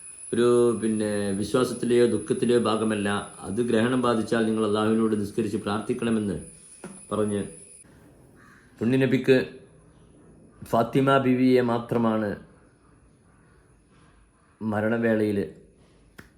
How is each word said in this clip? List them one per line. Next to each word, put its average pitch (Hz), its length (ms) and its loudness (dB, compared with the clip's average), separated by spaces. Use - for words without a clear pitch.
ഒരു, 120 480 2
പിന്നെ, 107 480 -2
വിശ്വാസത്തിലെയോ 120 760 0
ദുഃഖത്തിലെയോ 117 520 0
ഭാഗമല്ല, 107 800 -2
അത് 95 160 -10
ഗ്രഹണം 117 460 0
ബാധിച്ചാൽ 113 460 0
നിങ്ങൾ 110 200 0
അള്ളാഹുവിനോട് 107 540 0
നിസ്കരിച്ച് 104 360 -4
പ്രാർത്ഥിക്കണമെന്ന് 107 880 -4
പറഞ്ഞ് 101 320 -2
പുണ്യനബിക്ക് 131 720 2
ഫാത്തിമ 135 540 2
ബീവിയെ 127 420 4
മാത്രമാണ് 117 840 0
മരണവേളയിൽ 107 920 0